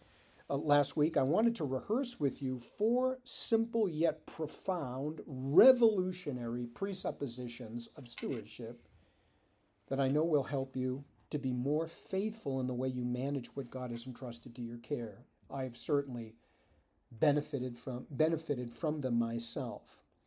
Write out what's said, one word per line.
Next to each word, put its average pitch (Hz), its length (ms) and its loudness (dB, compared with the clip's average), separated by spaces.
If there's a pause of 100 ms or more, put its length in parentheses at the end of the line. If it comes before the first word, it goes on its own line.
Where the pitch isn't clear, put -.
(480)
uh, 139 80 0
last 147 400 4
week, 156 180 4
I 143 60 6
wanted 208 360 4
to 165 60 -2
rehearse 202 560 -2
with 143 220 0
you 131 160 -2
four 247 640 0
simple 226 640 0
yet 160 380 0
profound, 151 1040 -4
revolutionary 151 1400 4
presuppositions 120 1300 -4
of 131 120 -12
stewardship 120 800 -8 (1000)
that 135 100 0
I 135 80 4
know 147 160 2
will 151 220 4
help 131 300 -4
you 131 280 -2 (260)
to 147 80 -2
be 131 160 0
more 147 320 0
faithful 175 760 -4
in 127 60 0
the 127 80 -2
way 127 140 -2
you 127 180 -2
manage 127 500 -2
what 127 140 -6
God 127 220 -6
has 117 160 -6
entrusted 120 480 -10
to 123 80 -6
your 117 160 -6
care. 117 460 -6 (280)
I've 131 240 -4
certainly 127 560 -2 (800)
benefited 131 680 0
from, 127 320 -8
benefited 139 640 0
from 151 280 -2
them 117 180 2
myself. 117 840 -2 (240)